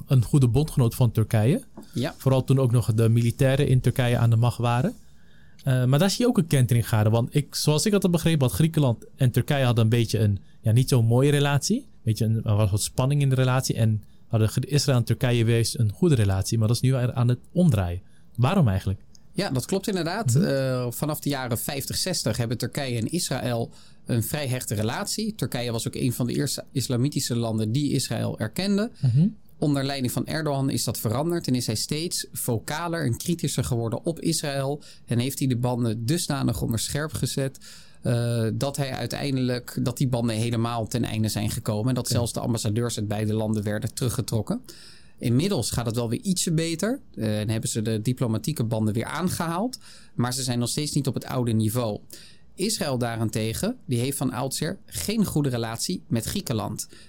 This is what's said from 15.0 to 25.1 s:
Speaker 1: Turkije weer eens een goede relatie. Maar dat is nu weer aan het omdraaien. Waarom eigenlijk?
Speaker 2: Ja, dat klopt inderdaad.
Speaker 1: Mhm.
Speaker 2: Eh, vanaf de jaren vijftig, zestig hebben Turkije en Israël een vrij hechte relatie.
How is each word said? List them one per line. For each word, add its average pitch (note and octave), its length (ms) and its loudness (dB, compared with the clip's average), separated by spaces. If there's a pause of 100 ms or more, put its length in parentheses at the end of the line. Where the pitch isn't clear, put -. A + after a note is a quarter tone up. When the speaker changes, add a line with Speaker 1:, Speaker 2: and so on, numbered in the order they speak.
Speaker 1:
Turkije A#2+ 400 2
weer A#2 120 4
eens A#2 220 0
een G#2 140 2
goede E3+ 220 4
relatie. G2+ 440 2
Maar A2 100 4
dat A#2+ 80 2
is - 60 -4
nu B2+ 100 4
weer B2 200 0
aan B2 160 2
het A#2+ 100 2 (140)
omdraaien. G2+ 500 2 (340)
Waarom C#3+ 320 4
eigenlijk? F#2+ 320 0 (320)
Speaker 2:
Ja, F#3 180 -2
dat B2+ 160 -2
klopt G3 220 -2
inderdaad. F3 460 0
Speaker 1:
Mhm. D3+ 100 6
Speaker 2:
Eh, C3+ 460 0
vanaf D3+ 300 -4
de - 80 -4
jaren C3 300 -2
vijftig, - 380 -6
zestig E3 400 -2
hebben A#2 220 -2
Turkije B2 400 -4
en A2+ 120 -4
Israël B2 600 -2 (360)
een A#2+ 160 0
vrij D3 260 -4
hechte B2+ 260 -4
relatie. F#3 600 -4